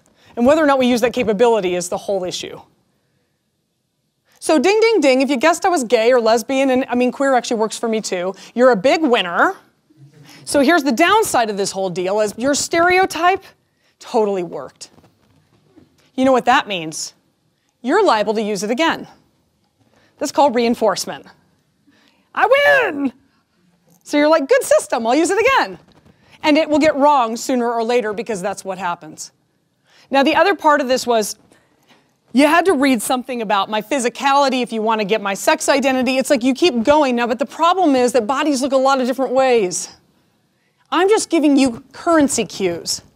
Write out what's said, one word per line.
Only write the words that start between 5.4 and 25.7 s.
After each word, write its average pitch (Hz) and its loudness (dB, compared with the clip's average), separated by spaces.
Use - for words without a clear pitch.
I 381 2
was 339 0
gay 226 2
or 247 4
lesbian, 247 0
and 254 0
I 240 -6
mean, 247 0
queer 269 0
actually 240 -2
works 208 -4
for 226 -6
me 220 -2
too, 190 -6
you're 247 6
a 233 4
big 294 2
winner. 226 0
So 285 0
here's 302 2
the 269 -2
downside 330 0
of 202 -6
this 190 -4
whole 190 -4
deal, 185 -2
is 208 -2
your 269 -2
stereotype 359 0
totally 202 -4
worked. 165 -14
You 262 0
know 269 4
what 247 2
that 247 2
means? 165 -10
You're 320 0
liable 220 0
to 226 -2
use 202 -4
it 208 -6
again. 294 -2
That's 285 -6
called 285 2
reinforcement. 226 -2
I 539 4
win! 277 -4
So - -4
you're 294 4
like, 311 2
"Good 523 2
system, 277 0
I'll 240 2
use 311 2
it 392 0
again." 403 0